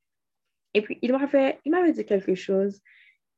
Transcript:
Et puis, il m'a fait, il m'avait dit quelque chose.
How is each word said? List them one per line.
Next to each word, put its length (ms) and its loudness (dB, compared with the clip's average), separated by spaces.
Et 80 2
puis, 180 -8
il 120 0
m'a 160 0
fait, 360 0
il 60 -4
m'avait 220 2
dit 120 -4
quelque 300 0
chose. 480 -2